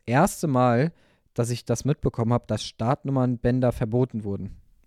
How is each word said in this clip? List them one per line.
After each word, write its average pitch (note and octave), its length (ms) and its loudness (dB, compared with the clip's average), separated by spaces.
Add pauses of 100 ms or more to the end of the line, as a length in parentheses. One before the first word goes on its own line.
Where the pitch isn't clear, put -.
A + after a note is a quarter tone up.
erste D3+ 400 2
Mal, B2+ 460 2 (420)
dass A#2+ 160 -2
ich A#2+ 140 -6
das - 200 -2
mitbekommen B2 480 0
hab, A#2+ 140 0
dass G#2+ 180 -4
Startnummernbänder B2+ 1080 0
verboten A#2+ 500 -2
wurden. G2 340 -8 (300)